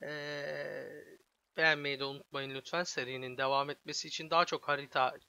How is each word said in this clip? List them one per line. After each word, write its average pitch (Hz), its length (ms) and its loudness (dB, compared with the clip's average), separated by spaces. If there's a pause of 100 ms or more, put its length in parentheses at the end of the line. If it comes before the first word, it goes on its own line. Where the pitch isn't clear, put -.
Ee, 147 1000 -6 (540)
beğenmeyi 147 420 4
de 139 60 0
unutmayın 139 500 -6
lütfen. 165 280 -2
Serinin 127 540 -6
devam 139 320 2
etmesi 147 380 -6
için, 156 220 -6
daha 170 160 8
çok - 220 -2
harita 139 500 2 (120)